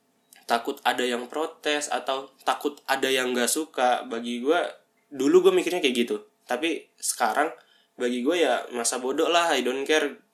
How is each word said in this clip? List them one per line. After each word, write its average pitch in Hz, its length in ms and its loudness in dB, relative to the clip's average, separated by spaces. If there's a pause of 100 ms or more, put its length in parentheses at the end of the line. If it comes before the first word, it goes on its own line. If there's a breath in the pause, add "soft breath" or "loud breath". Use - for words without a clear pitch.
(440)
takut 123 380 -2
ada 123 240 0
yang 120 260 -4
protes, 147 560 -4
atau 135 540 -6
takut 143 420 -2
ada 135 240 0
yang 127 240 0
nggak 120 160 0
suka. 127 560 0
Bagi 120 380 -8
gua, 156 260 2 (400)
dulu 151 400 6
gua 185 60 4
mikirnya 180 260 0
kayak 127 220 2
gitu. 104 240 -4 (180)
Tapi 156 540 -4
sekarang, 131 560 -2 (400 soft breath)
bagi 123 320 -4
gua 165 80 2
ya 143 200 2 (200)
masa 120 240 -2
bodoh 143 320 0
lah, 170 240 2
I 123 80 2
don't 135 240 -2
care 147 320 0 (160)